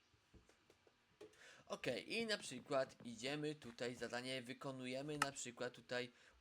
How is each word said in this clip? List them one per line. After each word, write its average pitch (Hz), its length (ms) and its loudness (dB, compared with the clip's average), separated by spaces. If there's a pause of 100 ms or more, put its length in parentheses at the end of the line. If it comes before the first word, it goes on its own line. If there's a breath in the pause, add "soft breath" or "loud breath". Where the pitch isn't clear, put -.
(1700 loud breath)
Okej, 127 460 0
i 226 120 4
na 208 120 4
przykład - 680 2
idziemy 143 500 0
tutaj, 123 400 -2
zadanie 120 460 0
wykonujemy 131 760 -2
na 143 140 4
przykład 123 420 -2
tutaj 123 380 0 (300 loud breath)